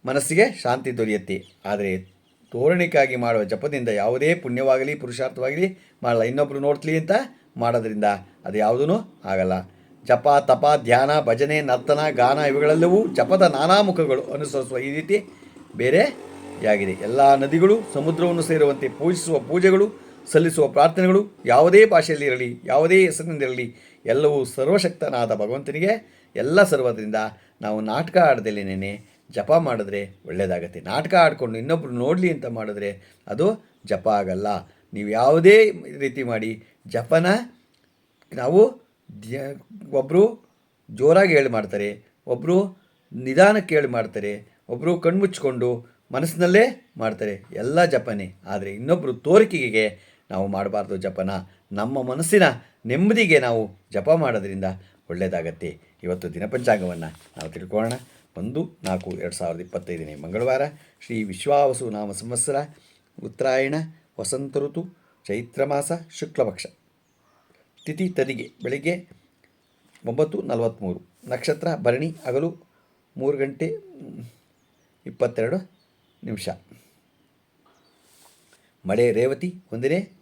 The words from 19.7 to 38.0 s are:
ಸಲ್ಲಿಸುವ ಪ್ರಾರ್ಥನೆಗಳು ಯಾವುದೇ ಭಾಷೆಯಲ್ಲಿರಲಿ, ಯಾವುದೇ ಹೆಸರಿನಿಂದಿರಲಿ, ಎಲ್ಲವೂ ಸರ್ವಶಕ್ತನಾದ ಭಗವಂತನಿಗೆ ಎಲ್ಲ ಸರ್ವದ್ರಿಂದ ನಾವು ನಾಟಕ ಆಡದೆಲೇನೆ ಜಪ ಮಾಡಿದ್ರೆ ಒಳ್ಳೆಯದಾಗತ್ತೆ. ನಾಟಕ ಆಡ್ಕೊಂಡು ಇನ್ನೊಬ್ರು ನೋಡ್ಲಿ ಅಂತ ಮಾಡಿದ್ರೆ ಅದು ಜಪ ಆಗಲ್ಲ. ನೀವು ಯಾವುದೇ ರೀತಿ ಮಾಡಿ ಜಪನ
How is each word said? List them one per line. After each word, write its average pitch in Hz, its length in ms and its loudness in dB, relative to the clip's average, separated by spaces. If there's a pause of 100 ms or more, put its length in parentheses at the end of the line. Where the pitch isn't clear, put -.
ಸಲ್ಲಿಸುವ 160 360 4
ಪ್ರಾರ್ಥನೆಗಳು 185 640 4 (140)
ಯಾವುದೇ 175 400 8
ಭಾಷೆಯಲ್ಲಿರಲಿ, 143 800 0
ಯಾವುದೇ 170 400 6
ಹೆಸರಿನಿಂದಿರಲಿ, 131 720 -4 (300)
ಎಲ್ಲವೂ 139 400 2
ಸರ್ವಶಕ್ತನಾದ 135 880 0
ಭಗವಂತನಿಗೆ 139 880 -4 (120)
ಎಲ್ಲ 156 280 4
ಸರ್ವದ್ರಿಂದ 120 520 0 (460)
ನಾವು 107 200 -4
ನಾಟಕ 110 360 -2
ಆಡದೆಲೇನೆ 104 1000 0 (160)
ಜಪ 110 220 0
ಮಾಡಿದ್ರೆ 104 560 0 (160)
ಒಳ್ಳೆಯದಾಗತ್ತೆ. 87 560 -4
ನಾಟಕ 147 340 -2
ಆಡ್ಕೊಂಡು 135 420 4
ಇನ್ನೊಬ್ರು 147 340 -4
ನೋಡ್ಲಿ 160 420 0
ಅಂತ 139 120 -8
ಮಾಡಿದ್ರೆ 104 560 -6 (260)
ಅದು 185 380 -2 (200)
ಜಪ 95 220 -2
ಆಗಲ್ಲ. 101 400 0 (460)
ನೀವು 104 160 -6
ಯಾವುದೇ 165 600 6 (280)
ರೀತಿ 135 240 -6
ಮಾಡಿ 113 400 -6 (240)
ಜಪನ 160 380 0 (1080)